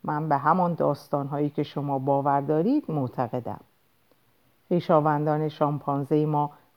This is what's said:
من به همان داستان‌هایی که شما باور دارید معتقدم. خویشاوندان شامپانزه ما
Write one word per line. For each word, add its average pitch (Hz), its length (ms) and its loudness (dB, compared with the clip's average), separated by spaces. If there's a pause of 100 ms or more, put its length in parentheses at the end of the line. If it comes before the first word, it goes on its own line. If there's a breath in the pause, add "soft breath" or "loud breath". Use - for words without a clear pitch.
من 156 240 -4
به 147 80 2
همان 170 380 2
داستان‌هایی 147 760 -2
که 151 120 -4
شما 143 360 -4
باور 139 420 2
دارید 165 500 0
معتقدم. 127 720 -4 (1080)
خویشاوندان 156 800 2
شامپانزه 147 760 0
ما 147 240 0 (260 loud breath)